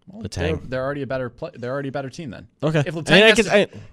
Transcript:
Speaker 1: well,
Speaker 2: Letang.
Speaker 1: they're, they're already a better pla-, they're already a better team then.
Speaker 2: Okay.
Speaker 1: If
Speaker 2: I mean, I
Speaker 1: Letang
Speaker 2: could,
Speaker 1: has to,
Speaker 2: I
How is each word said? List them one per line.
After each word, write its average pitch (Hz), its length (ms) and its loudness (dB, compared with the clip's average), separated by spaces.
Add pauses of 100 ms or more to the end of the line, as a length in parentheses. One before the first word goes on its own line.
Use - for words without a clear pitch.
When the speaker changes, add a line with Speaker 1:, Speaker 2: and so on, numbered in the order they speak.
Speaker 1:
well, 220 160 -18
Speaker 2:
Letang. 208 100 -10
Speaker 1:
they're, 87 240 -4
they're 127 280 -6
already 143 180 -4
a 131 40 -6
better 127 220 -4
pla-, 160 240 -12
they're 120 200 -10
already 139 180 -6
a - 20 -8
better 139 180 -6
team 156 200 -12
then. - 180 -16 (140)
Speaker 2:
Okay. 156 240 2
Speaker 1:
If 175 80 -4
Speaker 2:
I 170 60 -6
mean, 147 40 -8 (200)
I 226 80 10
Speaker 1:
Letang 196 40 0
Speaker 2:
could, 214 100 2
Speaker 1:
has - 0 -
to, 170 80 2
Speaker 2:
I 202 140 4 (240)